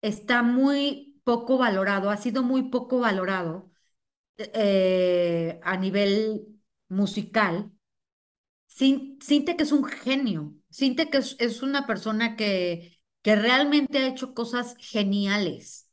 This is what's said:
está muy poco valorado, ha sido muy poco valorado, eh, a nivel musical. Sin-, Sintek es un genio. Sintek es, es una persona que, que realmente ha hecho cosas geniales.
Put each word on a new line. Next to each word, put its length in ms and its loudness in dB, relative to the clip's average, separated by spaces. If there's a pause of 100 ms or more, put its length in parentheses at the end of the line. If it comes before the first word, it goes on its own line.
está 400 0
muy 800 0
poco 320 0
valorado, 540 2
ha 80 -2
sido 240 -2
muy 220 2
poco 360 -2
valorado, 720 -2 (680)
eh, 1300 2
a 160 -2
nivel 640 0 (460)
musical. 840 -2 (960)
Sin-, 560 0
Sintek 400 2
es 100 0
un 120 4
genio. 680 -4 (160)
Sintek 460 -2
es, 240 0
es 240 -2
una 240 -2
persona 500 -4
que, 640 -4 (220)
que 120 4
realmente 640 2
ha 100 0
hecho 260 -8
cosas 440 -6
geniales. 1160 -4